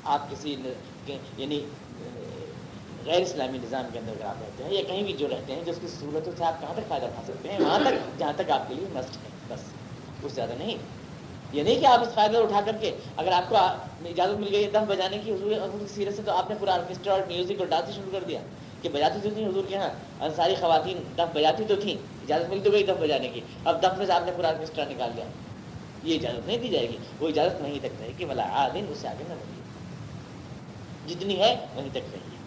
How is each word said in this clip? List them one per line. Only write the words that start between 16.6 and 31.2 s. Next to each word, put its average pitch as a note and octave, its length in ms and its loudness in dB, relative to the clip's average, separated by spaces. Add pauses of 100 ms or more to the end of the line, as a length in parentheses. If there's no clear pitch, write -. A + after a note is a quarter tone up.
آرکیسٹرا F3+ 400 2
اور F#3+ 140 6
میوزک F3 320 0
اور F3+ 60 2
ڈانس F3 300 0
شروع F#3+ 160 -6
کر F#3+ 160 -2
دیا D3+ 120 -2 (420)
کہ - 80 -2
بجاتی D3+ 340 2
تو G#3 100 2
تھیں G#3+ 140 0
حضور F#3+ 220 0
کے G3 80 -2
ہاں، F#3 120 0 (340)
انصاری E3 360 4
خواتین F3 380 4 (180)
دف E3 200 2
بجاتی D#3 320 6
تو G#3 80 6
تھیں، G3+ 180 0
اجازت - 560 0
مل G3 140 0
تو G3+ 80 8
گئی G3+ 120 8
دف F3+ 180 2
بجانے C#3 260 2
کی، A#2+ 140 -6 (240)
اب E3+ 180 4
دف F#3 140 6
میں G3 80 0
سے F#3 80 6
آپ F3 120 6
نے F#3 100 0
پورا E3 140 4
آرکیسٹرا D#3 360 -2
نکال B2 320 -4
دیا، G#2+ 80 -6 (800)
یہ D#3+ 120 2
اجازت - 320 -2
نہیں A3 100 0
دی D#3 100 -2
جائے C#3 220 2
گی۔ A2+ 80 -6 (220)
وہ D#3 80 0
اجازت D#3 340 2
وہیں C#3+ 180 -4
تک C3 220 -6
رہے A2+ 180 -8
گی، F3+ 60 -4
ولا B2+ 180 -2
عادٍ، C#3+ 460 2
اس - 80 -6
سے - 100 -8
آگے A2 220 -8
نہ E3+ 40 -6
بڑھیے، - 300 -12 (1500)
جتنی F#3 260 -2